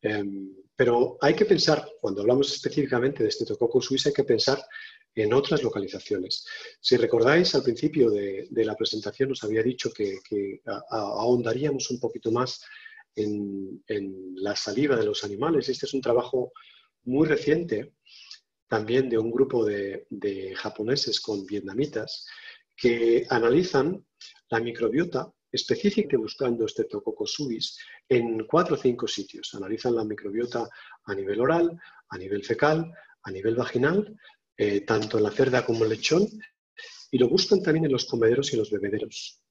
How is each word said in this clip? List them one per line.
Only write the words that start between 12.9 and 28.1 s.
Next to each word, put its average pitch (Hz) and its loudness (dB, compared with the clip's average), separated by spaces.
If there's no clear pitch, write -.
en, 101 -6
en 95 -8
la 98 -4
saliva 123 0
de 110 2
los 104 -2
animales. 131 0
Este 127 -4
es - -10
un 135 -2
trabajo 123 0
muy 139 2
reciente, 147 0
también 120 0
de 117 0
un 110 0
grupo 127 2
de, 101 -4
de 95 -6
japoneses 110 -4
con 104 -6
vietnamitas, 104 -6
que 117 2
analizan 139 2
la 113 2
microbiota 117 -2
específica - 0
buscando 117 -2
Streptococcus 107 -4
suis - -6
en 117 2